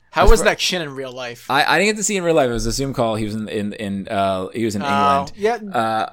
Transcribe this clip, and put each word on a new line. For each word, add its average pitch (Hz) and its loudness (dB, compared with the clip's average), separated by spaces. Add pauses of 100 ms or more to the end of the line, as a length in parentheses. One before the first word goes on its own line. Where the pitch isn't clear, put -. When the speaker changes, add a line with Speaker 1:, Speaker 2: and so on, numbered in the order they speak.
(100)
Speaker 1:
How 160 2
Speaker 2:
I 202 8
Speaker 1:
was 214 10
Speaker 2:
swear 202 4
Speaker 1:
that 160 -2
chin 180 -2
in 143 -8
real 131 -10
life? 123 -12
Speaker 2:
I, 139 2
I 151 2
didn't 202 2
get 214 -4
to 202 -4
see 208 -2
in 180 -4
real 165 2
life. 135 4
It - -2
was 113 -2
a 113 -2
Zoom 135 -4
call. 113 0
He 110 -2
was 104 -6
in, 107 -6
in, 104 -4
in, 98 -6
uh, 95 -2
he 113 -4
was 104 0
in 101 -2
Speaker 1:
Oh, 143 -4
Speaker 2:
England. 139 2
Speaker 1:
yeah. 214 0
Speaker 2:
Uh, 113 -2